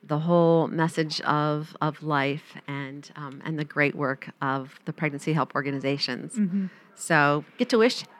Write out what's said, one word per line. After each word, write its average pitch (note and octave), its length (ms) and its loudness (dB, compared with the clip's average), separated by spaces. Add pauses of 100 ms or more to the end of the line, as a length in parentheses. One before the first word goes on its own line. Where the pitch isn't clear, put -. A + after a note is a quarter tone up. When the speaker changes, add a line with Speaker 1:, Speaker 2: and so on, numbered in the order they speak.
Speaker 1:
the D3+ 160 -2
whole E3 480 6
message D#3+ 540 -2
of, D3+ 600 0
of D3+ 220 -2
life C#3+ 540 -2 (100)
and, C#3 480 -10
um, C#3 300 -12
and D#3 140 -4
the D#3 60 -2
great C#3+ 300 0
work C3+ 340 -4 (140)
of C3+ 440 -4
the D#3+ 60 -8
pregnancy D3+ 400 -4
help D3+ 220 0
organizations. C#3 800 -4
Speaker 2:
Mm-hmm. G3 320 0 (300)
Speaker 1:
So D3 480 4 (120)
get A#3+ 120 0
to A#3 100 4
wish, A#3+ 260 2 (160)